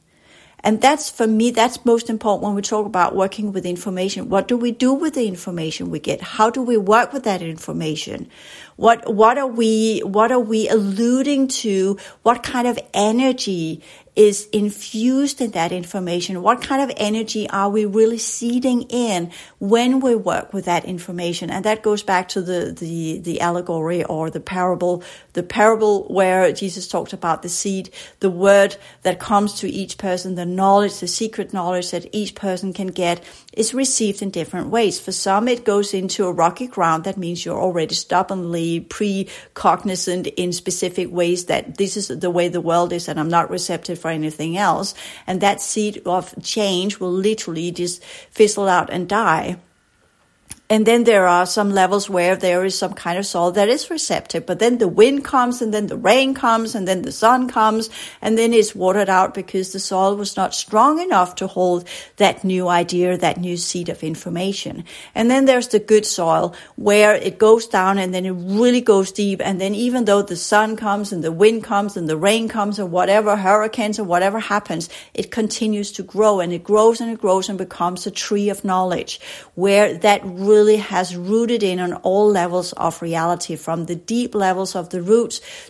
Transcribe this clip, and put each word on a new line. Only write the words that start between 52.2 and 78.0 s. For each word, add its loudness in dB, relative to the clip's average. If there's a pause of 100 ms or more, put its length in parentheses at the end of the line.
there 0
is -2
some -4
kind -6
of -4
soil 0
that 2
is 0
receptive, -4
but -4
then 2
the 4
wind 6
comes 0
and -2
then -2
the -6
rain 4
comes 0
and -4
then -2
the -8
sun 4
comes 0 (320)
and 0
then 2
it's 4
watered 2
out 2
because -6
the -8
soil 0
was -8
not -2
strong 2
enough 2
to -6
hold 0 (300)
that 2
new 0
idea, 2
that 0
new -4
seed -6
of -8
information. -6 (320)
And 2
then 4
there's 4
the 4
good 4
soil 0 (220)
where 6
it -4
goes 6
down 2
and -2
then -2
it -2
really 2
goes 4
deep. -2
And 0
then -2
even 0
though 4
the -4
sun 2
comes -2
and -4
the -2
wind 4
comes -2
and -4
the -2
rain 0
comes -4
and -6
whatever, 2
hurricanes 0
or -2
whatever 0
happens, -4 (240)
it -6
continues -2
to -10
grow 2
and -2
it -6
grows 4
and -4
it -8
grows 2
and -6
becomes -6